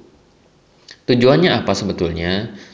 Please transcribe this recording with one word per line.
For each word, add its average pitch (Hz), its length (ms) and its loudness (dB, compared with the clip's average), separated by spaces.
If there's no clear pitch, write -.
Tujuannya 131 480 4
apa 98 240 -2
sebetulnya? 90 800 -4